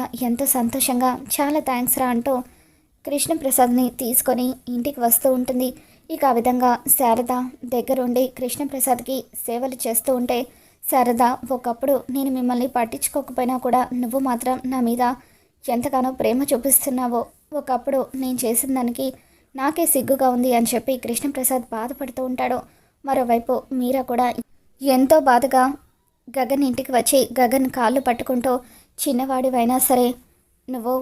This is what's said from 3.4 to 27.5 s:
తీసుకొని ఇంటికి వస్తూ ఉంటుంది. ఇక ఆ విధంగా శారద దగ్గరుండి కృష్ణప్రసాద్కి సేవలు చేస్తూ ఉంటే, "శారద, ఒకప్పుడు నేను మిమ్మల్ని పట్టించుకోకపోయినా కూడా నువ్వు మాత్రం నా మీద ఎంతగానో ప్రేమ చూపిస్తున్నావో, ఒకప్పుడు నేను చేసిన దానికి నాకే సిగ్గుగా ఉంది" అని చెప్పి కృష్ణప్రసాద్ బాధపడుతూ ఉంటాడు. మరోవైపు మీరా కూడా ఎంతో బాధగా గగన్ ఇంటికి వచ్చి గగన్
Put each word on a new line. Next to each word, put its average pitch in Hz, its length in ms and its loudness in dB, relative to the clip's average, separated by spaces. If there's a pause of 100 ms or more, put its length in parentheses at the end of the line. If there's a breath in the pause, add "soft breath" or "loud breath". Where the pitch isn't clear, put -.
తీసుకొని 247 560 0 (220)
ఇంటికి 247 320 -4
వస్తూ 233 320 2
ఉంటుంది. 254 360 0 (420 loud breath)
ఇక 311 140 -2
ఆ 269 80 4
విధంగా 247 380 2 (180)
శారద 240 440 2 (320)
దగ్గరుండి 247 640 0
కృష్ణప్రసాద్కి 262 880 -4 (200)
సేవలు 254 400 -6
చేస్తూ 233 400 -2
ఉంటే, 247 220 -2 (460 soft breath)
"శారద, 247 400 2 (280)
ఒకప్పుడు 247 440 0 (140)
నేను 269 200 -2
మిమ్మల్ని 247 380 0
పట్టించుకోకపోయినా 254 880 -2
కూడా 247 240 2 (120)
నువ్వు 247 260 -2
మాత్రం 254 360 -2 (100)
నా 254 140 -2
మీద 240 220 0 (640 soft breath)
ఎంతగానో 254 480 0
ప్రేమ 240 300 0
చూపిస్తున్నావో, 254 800 0 (320)
ఒకప్పుడు 269 480 -2 (140)
నేను 254 240 -4
చేసిన 240 360 -2
దానికి 247 320 -2 (480 soft breath)
నాకే 285 320 0
సిగ్గుగా 262 420 2
ఉంది" 247 260 2
అని 233 120 4
చెప్పి 240 300 -2
కృష్ణప్రసాద్ 247 760 -4
బాధపడుతూ 254 520 -8
ఉంటాడు. 254 340 -2 (460 soft breath)
మరోవైపు 254 500 0 (180)
మీరా 254 300 0
కూడా 247 240 0 (540)
ఎంతో 269 400 6
బాధగా 262 420 4 (640)
గగన్ 269 360 0
ఇంటికి 262 280 -2
వచ్చి 262 260 4 (140)
గగన్ 254 380 2